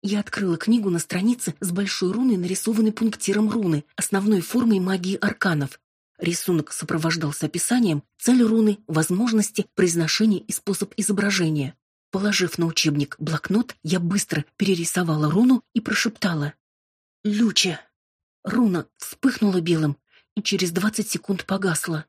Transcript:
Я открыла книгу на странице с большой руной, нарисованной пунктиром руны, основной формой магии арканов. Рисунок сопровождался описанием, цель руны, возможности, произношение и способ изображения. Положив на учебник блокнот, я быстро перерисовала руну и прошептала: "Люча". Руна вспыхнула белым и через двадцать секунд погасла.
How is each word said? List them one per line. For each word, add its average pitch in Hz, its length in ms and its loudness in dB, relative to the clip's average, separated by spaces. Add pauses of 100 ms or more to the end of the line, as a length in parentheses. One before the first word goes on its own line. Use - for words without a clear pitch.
Я 202 160 -2
открыла 190 380 -2
книгу 214 320 2
на 170 100 0
странице 196 640 -2
с 180 100 -4
большой 190 400 -2
руной, 233 240 2
нарисованной 208 560 0
пунктиром 214 580 0
руны, 185 360 0 (100)
основной 196 460 2
формой 226 400 2
магии 190 340 -2
арканов. 160 640 -2 (400)
Рисунок 170 540 -2
сопровождался 160 720 -4
описанием, 180 580 0 (160)
цель 247 240 6
руны, 220 440 4
возможности, 202 880 0
произношение 180 680 2
и - 100 -14
способ - 460 -4
изображения. 185 760 0 (340)
Положив 190 480 -2
на 170 80 0
учебник 147 540 -2
блокнот, 160 640 -2
я 180 160 0
быстро 170 460 -2 (100)
перерисовала 170 760 0
руну 240 340 4 (100)
и 226 80 0
прошептала: 170 720 -4 (680)
"Люча". 208 580 0 (640)
Руна 196 400 0 (120)
вспыхнула 202 640 0
белым 160 380 0 (380)
и 202 60 -4
через 185 300 -2
двадцать 202 380 -2
секунд - 360 -4
погасла. 175 640 -2